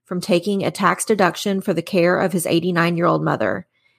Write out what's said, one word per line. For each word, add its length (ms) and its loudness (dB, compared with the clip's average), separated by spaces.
from 160 -6
taking 440 0
a 80 0
tax 340 0
deduction 560 0
for 120 -2
the 80 -2
care 380 2
of 140 0
his 120 -2
eighty-nine-year-old 800 2
mother. 440 -2